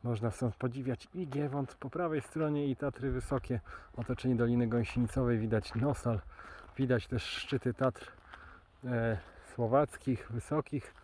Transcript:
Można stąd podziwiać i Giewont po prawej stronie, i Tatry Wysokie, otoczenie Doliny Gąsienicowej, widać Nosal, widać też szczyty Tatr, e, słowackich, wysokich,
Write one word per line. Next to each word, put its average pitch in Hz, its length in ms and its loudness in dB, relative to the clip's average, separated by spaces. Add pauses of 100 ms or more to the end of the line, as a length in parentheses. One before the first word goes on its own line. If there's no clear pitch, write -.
Można 117 280 0
stąd 113 260 -2
podziwiać 127 580 -4
i 175 140 -4
Giewont 139 460 -2
po - 160 -10
prawej 160 300 0
stronie, 151 460 0
i 131 100 2
Tatry 139 340 -2
Wysokie, 127 500 0 (360)
otoczenie 123 400 0
Doliny 120 300 4
Gąsienicowej, 120 720 2
widać 110 360 0
Nosal, 120 460 2 (560)
widać 127 300 2
też 120 160 -2
szczyty - 520 -2
Tatr, - 380 0 (720)
e, 117 340 0 (360)
słowackich, 127 760 2
wysokich, 143 720 -4